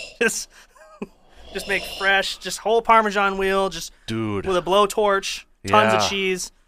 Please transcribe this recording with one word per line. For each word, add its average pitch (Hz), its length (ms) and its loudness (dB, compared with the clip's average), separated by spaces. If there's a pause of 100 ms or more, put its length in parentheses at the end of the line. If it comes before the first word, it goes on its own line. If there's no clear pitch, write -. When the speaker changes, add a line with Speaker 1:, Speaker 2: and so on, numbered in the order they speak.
Speaker 1:
<laughs> - 200 -8
Just, - 280 -2 (1040)
just 190 140 -10
make 196 140 -2 (160)
fresh, 196 400 0
just - 220 -10
whole 226 240 2
Parmesan 202 560 2
wheel, 196 300 0
just - 220 -10 (140)
Speaker 2:
Dude. 113 400 -4
Speaker 1:
with 185 100 0
a 175 60 0
blowtorch, 196 840 0 (200)
tons 107 300 4
of - 60 4
Speaker 2:
Yeah. 101 80 2
Speaker 1:
cheese. 190 420 -4 (160)